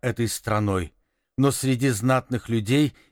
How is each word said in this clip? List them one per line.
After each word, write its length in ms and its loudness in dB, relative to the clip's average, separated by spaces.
этой 260 -2
страной, 640 -2
но 140 4
среди 380 0
знатных 600 -2
людей 440 0